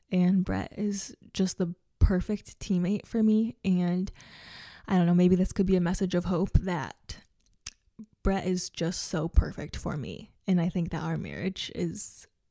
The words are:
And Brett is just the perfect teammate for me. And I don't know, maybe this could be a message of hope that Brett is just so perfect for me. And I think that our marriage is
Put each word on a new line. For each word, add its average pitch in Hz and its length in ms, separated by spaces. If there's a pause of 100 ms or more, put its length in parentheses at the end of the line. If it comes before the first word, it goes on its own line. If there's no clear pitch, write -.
(100)
And 180 340
Brett 190 320
is 202 380 (180)
just 190 260
the 175 160 (260)
perfect - 580
teammate 180 480
for 226 160
me. 220 420
And 180 460 (800)
I 190 80
don't 175 100
know, 175 80
maybe 180 220
this 185 160
could 190 140
be 185 100
a 180 40
message 180 360
of 175 80
hope 180 300
that - 640 (1080)
Brett 196 220
is 180 220
just - 360
so 165 240
perfect - 480
for - 200
me. - 360 (160)
And 180 120
I 170 80
think 175 220
that 160 140
our 165 120
marriage 90 580
is - 520 (240)